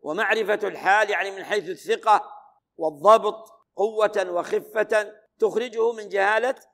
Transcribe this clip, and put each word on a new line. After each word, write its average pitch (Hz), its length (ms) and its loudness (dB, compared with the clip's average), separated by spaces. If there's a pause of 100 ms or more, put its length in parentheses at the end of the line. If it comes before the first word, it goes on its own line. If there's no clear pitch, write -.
ومعرفة 208 640 -2
الحال 196 420 2
يعني 190 200 -4
من 190 140 -12
حيث 185 240 -4
الثقة 214 540 0 (540)
والضبط 170 680 2 (320)
قوة 208 540 0
وخفة 208 800 -2 (260)
تخرجه 226 540 0
من 214 160 -10
جهالة 214 460 0 (200)